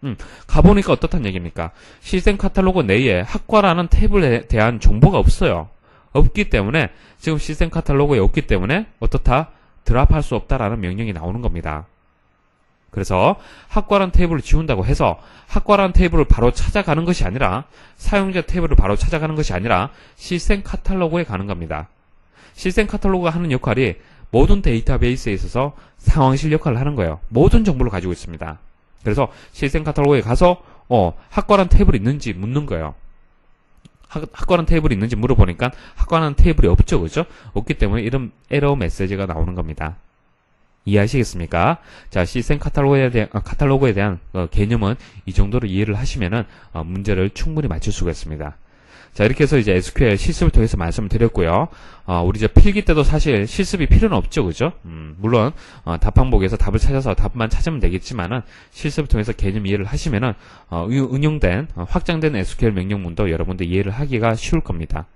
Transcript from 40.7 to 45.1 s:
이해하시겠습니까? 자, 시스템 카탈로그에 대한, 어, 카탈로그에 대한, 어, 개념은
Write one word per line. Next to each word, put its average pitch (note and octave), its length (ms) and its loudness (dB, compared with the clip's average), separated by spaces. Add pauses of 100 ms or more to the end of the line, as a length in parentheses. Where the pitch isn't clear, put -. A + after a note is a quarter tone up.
이해하시겠습니까? G2+ 920 0 (320)
자, F2+ 160 -2
시스템 C3 340 -2
카탈로그에 C#3 500 0
대한, A#2 220 -2
어, G#2+ 80 -4
카탈로그에 C3+ 540 0
대한, G2 260 -2 (140)
어, F2+ 140 -4
개념은 G#2+ 480 0 (300)